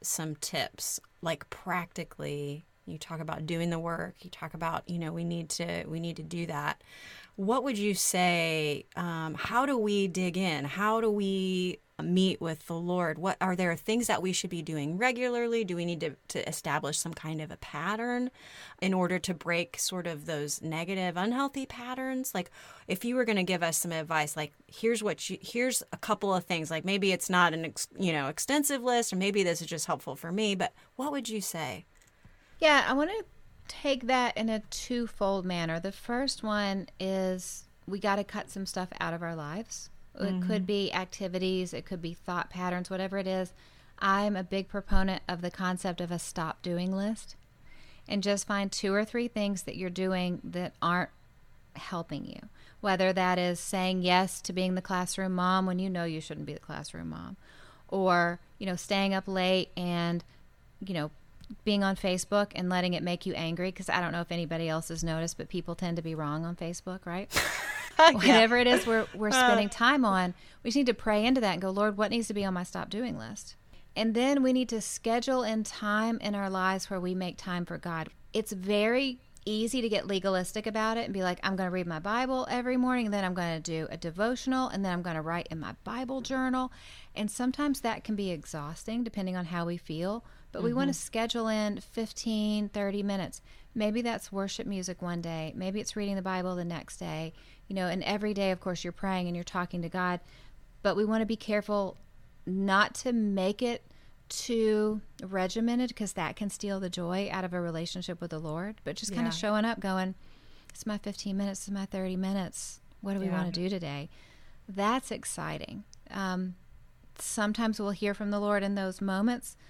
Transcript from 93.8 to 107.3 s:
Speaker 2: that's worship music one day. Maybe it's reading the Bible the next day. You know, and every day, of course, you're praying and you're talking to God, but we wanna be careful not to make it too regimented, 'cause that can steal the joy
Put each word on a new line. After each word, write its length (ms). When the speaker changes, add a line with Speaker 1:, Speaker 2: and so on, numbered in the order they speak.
Speaker 2:
that's 300
worship 360
music 340
one 180
day. 360
Maybe 240
it's 160
reading 180
the 80
Bible 320
the 100
next 340
day. 340
You 60
know, 120
and 160
every 300
day, 180
of 100
course, 220
you're 120
praying 320
and 100
you're 80
talking 380
to 80
God, 300
but 140
we 80
wanna 220
be 100
careful 640
not 480
to 180
make 480
it 240
too 720
regimented, 720
'cause 200
that 200
can 140
steal 320
the 80
joy 420